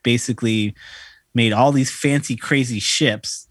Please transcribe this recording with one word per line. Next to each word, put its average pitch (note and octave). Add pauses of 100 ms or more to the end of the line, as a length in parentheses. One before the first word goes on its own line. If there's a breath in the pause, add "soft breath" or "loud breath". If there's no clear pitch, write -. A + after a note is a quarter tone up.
basically A2+ (580 loud breath)
made A2+
all B2
these C3
fancy, C#3+
crazy A#2+
ships -